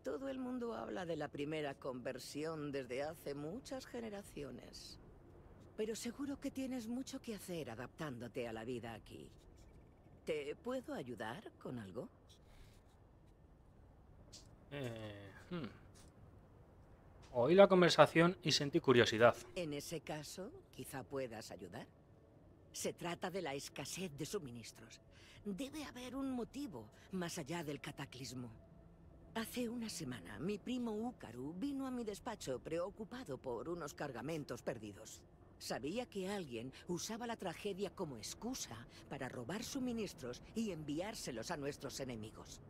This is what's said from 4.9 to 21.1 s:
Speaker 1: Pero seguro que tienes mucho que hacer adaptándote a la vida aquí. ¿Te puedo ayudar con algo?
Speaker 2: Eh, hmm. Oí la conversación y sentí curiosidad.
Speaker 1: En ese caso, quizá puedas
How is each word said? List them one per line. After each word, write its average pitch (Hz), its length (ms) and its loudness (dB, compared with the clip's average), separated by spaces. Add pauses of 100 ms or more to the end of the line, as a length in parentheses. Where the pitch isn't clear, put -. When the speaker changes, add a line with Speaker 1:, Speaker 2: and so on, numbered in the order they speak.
Speaker 1:
Pero 220 200 0
seguro 277 440 -4
que 269 120 -2
tienes 254 360 -2
mucho 262 320 -4
que 226 160 -4
hacer 165 360 -4
adaptándote 120 760 -4
a 113 60 -2
la 113 100 -4
vida 117 300 -2
aquí. - 360 -12 (960)
¿Te 151 300 0
puedo 262 380 -2
ayudar 123 580 -4 (100)
con 127 180 -4
algo? 104 280 -6 (2750)
Speaker 2:
Eh, 110 600 -6 (180)
hmm. 165 180 -4 (1700)
Oí 131 220 10
la 196 120 12
conversación 170 760 12
y 156 80 4
sentí 147 280 4
curiosidad. 117 560 12 (200)
Speaker 1:
En 160 180 0
ese 147 280 -4
caso, 180 500 -6 (200)
quizá 131 320 -8
puedas 127 480 -4